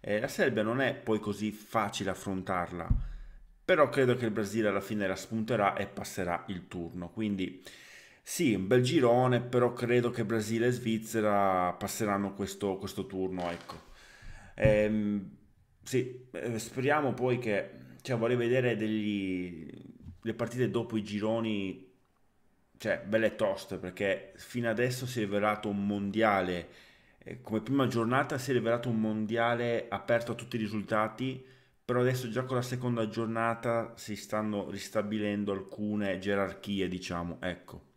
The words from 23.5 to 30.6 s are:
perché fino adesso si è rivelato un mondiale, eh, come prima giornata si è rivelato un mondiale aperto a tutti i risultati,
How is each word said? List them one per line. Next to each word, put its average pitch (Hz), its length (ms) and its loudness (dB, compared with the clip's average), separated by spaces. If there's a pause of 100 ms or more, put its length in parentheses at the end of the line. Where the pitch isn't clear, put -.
perché 92 580 -2
fino 120 340 -4
adesso 123 380 0
si 120 120 -4
è 110 40 2
rivelato 104 440 0
un 101 200 0
mondiale, 101 800 2 (500)
eh, - 240 -14
come 107 200 -2
prima 131 260 2
giornata 123 500 2
si 131 140 -4
è - 20 4
rivelato 120 360 2
un 110 100 2
mondiale 117 920 0
aperto 117 440 0
a - 20 -2
tutti - 200 -8
i 117 40 -2
risultati, 110 840 -2 (400)